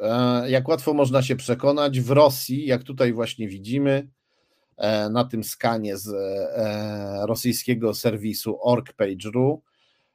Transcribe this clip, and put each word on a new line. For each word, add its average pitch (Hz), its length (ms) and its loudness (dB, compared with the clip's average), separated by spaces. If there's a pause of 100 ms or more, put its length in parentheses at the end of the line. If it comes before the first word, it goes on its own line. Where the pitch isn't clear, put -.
e, 123 480 2
jak 131 180 2
łatwo 160 260 0
można 135 280 4
się 131 140 -2
przekonać, 139 640 0
w 120 120 -2
Rosji, 139 540 4
jak 127 180 0
tutaj 131 300 0
właśnie 110 340 -4
widzimy, 135 600 -2 (720)
e, 107 320 0
na 120 140 2
tym 120 200 -6
skanie 107 540 -4
z, 98 100 -12
e, 101 1200 -4
rosyjskiego 117 680 0
serwisu 107 680 -2
org 117 320 2
page 98 400 -4
ru, 131 300 2 (520)